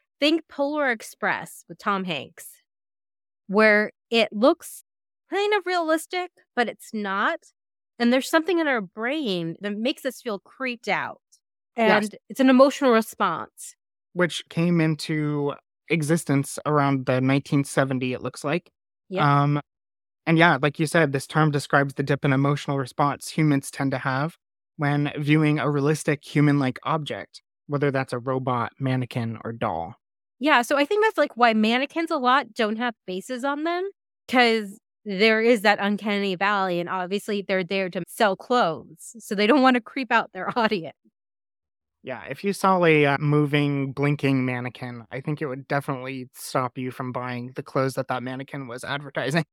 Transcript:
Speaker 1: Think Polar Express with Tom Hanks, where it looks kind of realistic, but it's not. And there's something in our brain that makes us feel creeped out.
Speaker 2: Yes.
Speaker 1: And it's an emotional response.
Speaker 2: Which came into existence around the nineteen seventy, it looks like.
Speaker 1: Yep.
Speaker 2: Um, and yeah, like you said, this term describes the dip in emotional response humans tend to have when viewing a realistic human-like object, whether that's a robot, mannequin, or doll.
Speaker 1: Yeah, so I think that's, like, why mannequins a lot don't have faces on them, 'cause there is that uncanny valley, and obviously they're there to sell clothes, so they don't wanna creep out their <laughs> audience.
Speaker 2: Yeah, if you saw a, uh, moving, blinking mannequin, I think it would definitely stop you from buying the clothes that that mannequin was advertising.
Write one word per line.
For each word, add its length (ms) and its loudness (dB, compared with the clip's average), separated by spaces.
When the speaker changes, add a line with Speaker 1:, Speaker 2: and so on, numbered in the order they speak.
Speaker 1:
Think 300 0
Polar 420 -2
Express 760 -6
with 100 -18
Tom 260 -4
Hanks, 440 -10
where 460 4
it 220 2
looks 500 0
kind 240 0
of 120 -2
realistic, 680 -2
but 120 0
it's 240 -14
not. 480 -2
And 140 4
there's 160 0
something 300 2
in 100 0
our 120 0
brain 800 -4
that 160 -6
makes 280 -4
us 160 -6
feel 200 -8
creeped 480 -10
out. 320 -4
Speaker 2:
Yes. 280 4
Speaker 1:
And 120 -10
it's 120 -6
an 100 6
emotional 420 6
response. 800 -2
Speaker 2:
Which 360 -2
came 320 2
into 720 -2
existence 800 0
around 400 2
the 140 2
nineteen 440 0
seventy, 480 -2
it 100 -8
looks 220 -10
like. 260 -4
Speaker 1:
Yep. 160 -2
Speaker 2:
Um, 360 4
and 120 4
yeah, 240 6
like 160 0
you 80 0
said, 260 2
this 140 -4
term 240 4
describes 440 2
the 80 -4
dip 220 -2
in 80 4
emotional 460 0
response 520 -2
humans 400 0
tend 200 -4
to 80 -4
have 380 -4
when 420 -2
viewing 400 4
a 120 0
realistic 540 0
human-like 600 2
object, 580 -6
whether 240 -2
that's 220 -4
a 60 -4
robot, 640 -2
mannequin, 640 -4
or 80 -6
doll. 420 -6
Speaker 1:
Yeah, 220 2
so 140 -2
I 80 2
think 200 0
that's, 140 0
like, 180 -2
why 180 4
mannequins 560 0
a 60 0
lot 380 0
don't 220 -2
have 180 -4
faces 380 -8
on 200 -4
them, 240 -4
'cause 520 2
there 380 2
is 200 4
that 180 4
uncanny 540 -2
valley, 460 0
and 80 -6
obviously 540 -6
they're 200 -2
there 280 -2
to 180 -6
sell 280 2
clothes, 840 -4
so 160 -8
they 120 2
don't 160 6
wanna 180 4
creep 300 -10
out 220 0
their 160 -8
<laughs> 100 -4
audience. 380 -2
Speaker 2:
Yeah, 220 -10
if 200 -10
you 80 0
saw 320 4
a, 220 8
uh, 120 2
moving, 760 2
blinking 520 0
mannequin, 680 -8
I 100 -10
think 200 -6
it 60 -6
would 220 -12
definitely 640 -6
stop 440 -4
you 120 -6
from 220 -8
buying 420 -8
the 80 -10
clothes 320 -2
that 140 -6
that 140 -4
mannequin 440 -10
was 180 -12
advertising. 680 -4